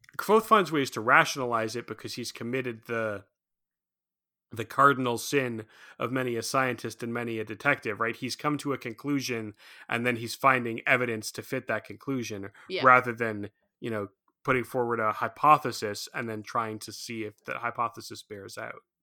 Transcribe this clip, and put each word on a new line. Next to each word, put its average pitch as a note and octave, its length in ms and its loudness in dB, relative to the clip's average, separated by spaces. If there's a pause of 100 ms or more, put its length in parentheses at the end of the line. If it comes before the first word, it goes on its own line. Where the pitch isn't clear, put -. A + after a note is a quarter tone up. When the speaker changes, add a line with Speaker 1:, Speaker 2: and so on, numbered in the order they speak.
(180)
Speaker 1:
Kvothe A3 260 4
finds G3 260 6
ways C#3 200 2
to A#2 100 -6
rationalize A#2+ 760 4
it A#2+ 120 -8
because - 280 -12
he's A#2+ 180 -8
committed B2 540 -6
the, A2 380 -4 (1300)
the A#2 140 -8
cardinal B2+ 540 4
sin A#2+ 460 -2 (340)
of A#2+ 120 -2
many B2+ 260 -2
a A2+ 60 -2
scientist B2 600 -2
and A#2 100 -6
many A#2 260 -4
a A2 60 -4
detective, A2+ 560 -2
right? A#2 160 -2
He's B2+ 200 -6
come D3+ 220 -2
to C#3 140 -4
a B2+ 60 -4
conclusion A#2+ 760 -4 (340)
and A#2+ 180 0
then B2 100 2
he's A2+ 180 -6
finding A#2+ 520 2
evidence A#2+ 460 2
to A#2 100 -8
fit B2+ 260 -6
that A2 160 -2
conclusion G#2+ 640 -6 (180)
Speaker 2:
Yeah. F3+ 160 -4
Speaker 1:
rather B2 280 8
than, A2 380 -4 (300)
you A#2+ 100 -6
know, G2+ 180 -4 (360)
putting B2+ 200 2
forward A#2 360 0
a A2 120 2
hypothesis A#2 1000 2
and B2+ 160 -6
then A2 140 -6
trying A2 380 -4
to - 120 -12
see A2+ 300 -10
if G#2+ 220 -12
the B2 140 -6
hypothesis A#2 640 -6
bears G2+ 360 -14
out. A2+ 240 -12 (200)